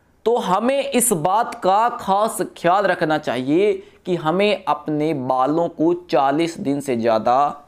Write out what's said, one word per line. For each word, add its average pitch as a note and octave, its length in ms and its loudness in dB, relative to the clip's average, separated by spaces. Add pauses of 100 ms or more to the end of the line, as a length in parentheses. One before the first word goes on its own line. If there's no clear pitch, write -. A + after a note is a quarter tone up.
(260)
तो A#3 120 2
हमें A3+ 540 0
इस A#3 220 2
बात F#3 420 0
का G3+ 340 2
खास G#3 520 -2 (160)
ख्याल F#3+ 280 2
रखना E3+ 320 0
चाहिए D3+ 560 0 (320)
कि F3+ 100 -2
हमें F#3 500 0
अपने D3+ 480 -2
बालों C3+ 560 0
को E3 240 0
चालीस D#3+ 640 0
दिन C#3 200 -2
से C3 180 -2
ज़्यादा A#2 720 0